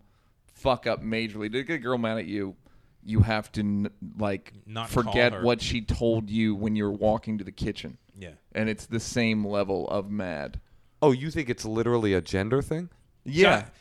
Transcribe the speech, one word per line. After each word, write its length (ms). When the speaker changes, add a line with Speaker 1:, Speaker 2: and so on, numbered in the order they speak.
Speaker 1:
fuck 400
up 140
majorly. 500
To 100
get 140
a 20
girl 200
mad 200
at 80
you, 300
you 180
have 300
to 80
n-, 300
like, 340
Speaker 2:
Not 240
call 140
Speaker 1:
forget 280
Speaker 2:
her. 100
Speaker 1:
what 200
she 180
told 480
you 260
when 220
you 80
were 80
walking 460
to 60
the 80
kitchen. 440
Speaker 2:
Yeah. 180
Speaker 1:
And 140
it's 160
the 160
same 440
level 440
of 220
mad. 500
Speaker 3:
Oh, 120
you 180
think 180
it's 160
literally 480
a 80
gender 400
thing? 300
Speaker 1:
Yeah. 360
Speaker 2:
Guy-, 60